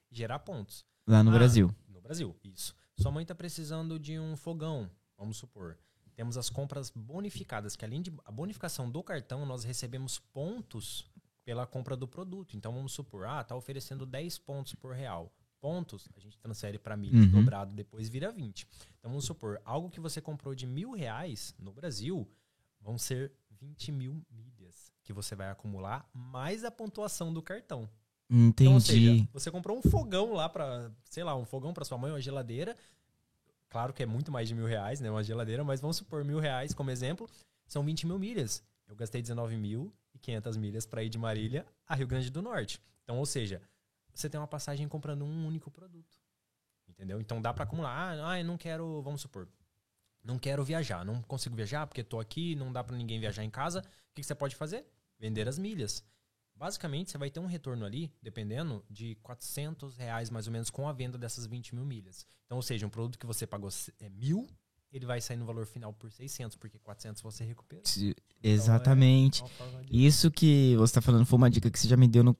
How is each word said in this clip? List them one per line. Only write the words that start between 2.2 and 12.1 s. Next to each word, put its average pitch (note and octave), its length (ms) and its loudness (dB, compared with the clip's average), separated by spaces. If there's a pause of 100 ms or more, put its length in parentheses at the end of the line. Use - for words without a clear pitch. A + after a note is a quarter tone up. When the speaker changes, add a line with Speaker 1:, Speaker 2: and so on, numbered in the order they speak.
Speaker 1:
isso. - 320 -14 (240)
Sua C#3+ 120 0
mãe E3 140 -6
tá F3 80 -12
precisando D#3+ 680 -8
de D#3 200 -10
um D#3+ 160 -8
fogão, D#3 540 -6 (280)
vamos G#2+ 200 -10
supor. F2+ 400 -14 (380)
Temos A#2+ 220 -8
as A#2+ 140 -4
compras C#3 440 -8
bonificadas, A#2 800 -10
que - 100 -14
além B2+ 160 -8
de F3 120 -10 (120)
a G#2+ 60 -16
bonificação D3+ 600 -8
do D#3 100 -8
cartão, C#3+ 440 -8
nós B2+ 180 -8
recebemos B2 560 -8
pontos - 920 -10 (360)
pela A#2+ 200 -6
compra B2+ 320 -8
do B2+ 100 -10
produto. F#3 480 -14